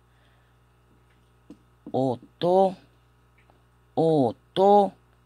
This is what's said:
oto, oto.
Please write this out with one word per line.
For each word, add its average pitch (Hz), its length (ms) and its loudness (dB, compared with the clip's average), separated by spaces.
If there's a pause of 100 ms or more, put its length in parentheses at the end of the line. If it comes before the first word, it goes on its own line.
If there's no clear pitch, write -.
(1900)
oto, 170 840 -2 (1200)
oto. 175 1000 0 (320)